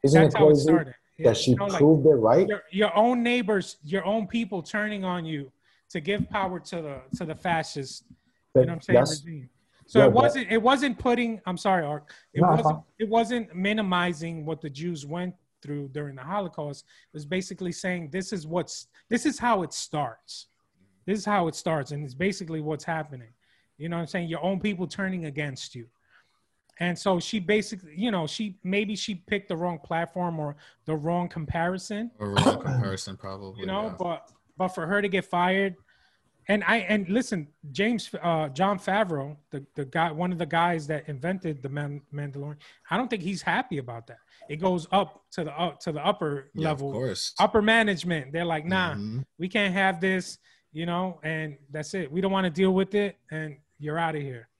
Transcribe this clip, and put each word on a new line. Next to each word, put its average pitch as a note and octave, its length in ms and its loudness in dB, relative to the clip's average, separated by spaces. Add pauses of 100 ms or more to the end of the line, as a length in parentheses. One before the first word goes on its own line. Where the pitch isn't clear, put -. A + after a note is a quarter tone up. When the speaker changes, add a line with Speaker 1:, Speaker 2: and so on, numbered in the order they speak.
Speaker 1:
Isn't D3+ 180 8
it D#3 40 10
Speaker 2:
That's C3 100 4
how D3+ 140 8
it D3 80 10
Speaker 1:
crazy C#3 40 4
Speaker 2:
started. D#3 320 2 (300)
Speaker 1:
that A2+ 140 6
she B2+ 160 4
Speaker 2:
You - 40 4
know, G3+ 80 -2
like, F#3+ 140 -2
Speaker 1:
proved D3 260 8
it, D#3+ 40 10
right? C3+ 400 6
Speaker 2:
your, G3+ 120 -4 (100)
your F#3+ 240 2
own A#3+ 280 4
neighbors, A3 600 0
your E3 220 -4
own G#3 220 0
people G#3 340 -4
turning G#3 420 -4
on F3+ 220 -4
you C#3+ 260 -6 (380)
to F3+ 100 -6
give G3 300 -2
power F#3 300 -2
to E3+ 240 -8
the, C#3 180 -10 (160)
to F3 80 -4
the D#3 80 -6
fascists. D#3 720 -2 (500)
Speaker 1:
But C3+ 80 10
Speaker 2:
You B2 60 8
know E3+ 60 -2
what - 20 -4
I'm D#3+ 60 -8
saying? - 180 8
Speaker 1:
that's D3+ 240 2
Speaker 2:
Regime. D3+ 260 -12 (380)
So - 140 6
Speaker 1:
Yeah, C4 60 12
Speaker 2:
it A#3+ 40 10
Speaker 1:
but G#3 120 4
Speaker 2:
wasn't, A3 280 2
it A3+ 100 4
wasn't C4 380 4
putting, A#3+ 460 2
I'm F#3 120 -2
sorry, F3 280 2
Art. D3 180 -4 (300)
It D3 80 4
Speaker 1:
No, F3 120 8
it's D#3+ 40 6
Speaker 2:
wasn't, D#3 160 4
Speaker 1:
fine. - 100 -6 (160)
Speaker 2:
it G#3+ 80 0
wasn't A3+ 480 0
minimizing F3 920 0
what D#3 140 -6
the D3+ 100 -8
Jews D3 360 -8
went F3 280 -6 (280)
through C#3+ 320 -8
during C#3+ 240 -8
the B2+ 60 -16
Holocaust. E3 640 -6
It - 300 -20
was D3+ 100 -10
basically F#3 460 -4
saying, F3 400 -6
"This F#3 220 -6
is E3 120 -8
what's, E3 420 -6 (220)
this A#3 160 0
is C#4 140 0
how A3 240 2
it C#3+ 100 -6
starts. - 760 -8 (580)
This G#3 140 0
is F#3+ 60 -8
how G3 220 2
it D3+ 80 -4
starts." D3+ 360 -2
And D3 120 -6
it's B2+ 100 -10
basically E3 460 -4
what's D3+ 240 -6
happening. D3 460 -8 (480)
You D3+ 100 -8
know E3+ 80 -4
what E3+ 60 -2
I'm D#3 60 -6
saying? F3 200 -4
Your D#3+ 160 -6
own F#3+ 160 0
people F#3+ 280 -2
turning F#3 380 -4
against C#3+ 500 -8
you. A#2 120 -14 (920)
And F3 200 -2
so F#3 220 2
she - 180 -4
basically, F#3+ 560 -2
you A3 160 -2
know, E3+ 160 -2
she, - 360 -8
maybe G3+ 340 -2
she G3+ 180 -6
picked G3 340 -6
the F3+ 80 -2
wrong F3 220 -4
platform E3+ 600 -4
or D3 180 -6 (280)
the D#3 100 -2
wrong E3+ 340 -2
comparison. F3+ 880 -4
Speaker 3:
Or G#3 120 -4
wrong C#4 280 4
comparison, G2 580 -4
probably, G2 440 -12
Speaker 2:
You F#3+ 60 -8
know, G3+ 220 -4
Speaker 3:
yeah. F3+ 80 -10
Speaker 2:
but, F3 320 -8 (280)
but F#3 120 0
for F3 180 -6
her G3+ 140 2
to G3+ 80 -2
get F#3 160 -2
fired, F#3 500 0 (720)
and G3+ 160 2
I, G3+ 140 4
and G3 300 0
listen, F#3 420 -2 (220)
James, G3+ 380 0 (120)
uh, D#3+ 280 0
Jon F#3 300 0
Favreau, D#3+ 580 -2 (140)
the, C#3 120 -10 (120)
the C#3+ 100 -6
guy, E3 260 0
one F3 200 -2
of E3+ 80 -4
the F3 80 -2
guys E3 400 2
that D3+ 200 -4
invented D#3 540 -6
the C3+ 80 -8
Man-, C#3+ 320 -6 (100)
Mandalorian, C#3+ 460 -10 (320)
I F3+ 80 0
don't B3 120 0
think G#3+ 120 -4
he's F3+ 220 -6
happy F#3 340 -2
about A#2+ 300 -10
that. A#2 100 -20 (320)
It D3 80 -6
goes F3+ 340 0
up F#3+ 320 2 (100)
to F3 100 -4
the, D3 140 -6
up E3+ 240 -2
to E3+ 100 -6
the D3 120 -6
upper D#3 520 -2
Speaker 3:
Yeah, D#3 160 0
of C#3 80 -4
Speaker 2:
level, C#3 120 -6
Speaker 3:
course. A#2 480 -4
Speaker 2:
upper G#3 220 4
management. F3+ 720 2
They're E3+ 100 -2
like, D#3+ 220 -2
"Nah, F3+ 300 0
Speaker 3:
Mm-hmm. G#2+ 260 -6 (160)
Speaker 2:
we E3+ 100 -6
can't G3 280 0
have F#3+ 260 2
this," F#3 380 -2 (340)
you D#3+ 140 -6
know, F3 360 -4
and D#3 340 -6 (120)
that's D3 240 -8
it. D#3+ 180 -6
"We E3+ 100 -2
don't F#3+ 100 0
wanna F#3+ 180 0
deal F#3 240 2
with F#3+ 220 0
it, G3+ 240 -2 (100)
and D#3 280 -10 (200)
you're D3+ 220 -6
outta D#3+ 200 -2
here" B2+ 300 -10 (100)